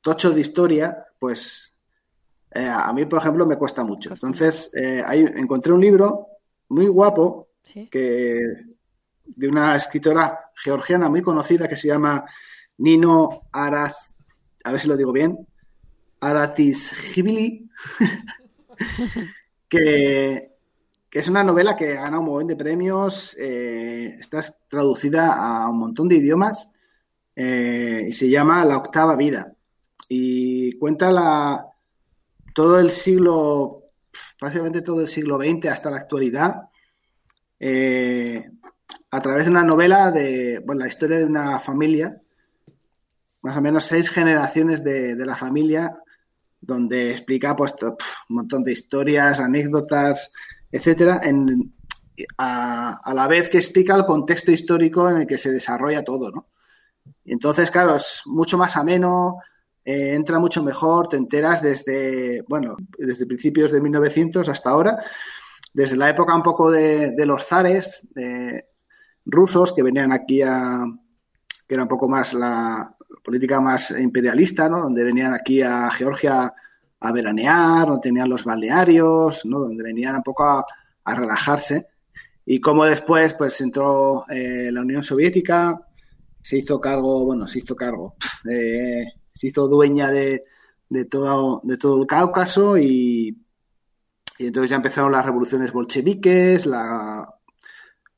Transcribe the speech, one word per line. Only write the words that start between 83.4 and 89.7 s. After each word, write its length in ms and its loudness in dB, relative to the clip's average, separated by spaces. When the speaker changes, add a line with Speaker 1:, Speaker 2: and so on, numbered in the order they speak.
Speaker 1:
entró, 640 0
eh, 420 -6
la 120 -4
Unión 200 -4
Soviética, 840 0
se 160 -4
hizo 200 -2
cargo, 460 -2
bueno, 240 -4
se 120 -8
hizo 140 -10
cargo, 420 -10
eh, 540 -4
se 140 -10
hizo 200 0
dueña 440 4